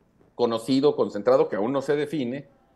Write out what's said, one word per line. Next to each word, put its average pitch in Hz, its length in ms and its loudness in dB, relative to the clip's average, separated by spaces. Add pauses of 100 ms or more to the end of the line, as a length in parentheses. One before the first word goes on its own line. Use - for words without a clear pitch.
(340)
conocido, 131 600 2
concentrado, 117 520 2
que 104 80 -6
aún 110 160 -2
no 139 100 -2
se 147 140 0
define, 143 500 -4 (300)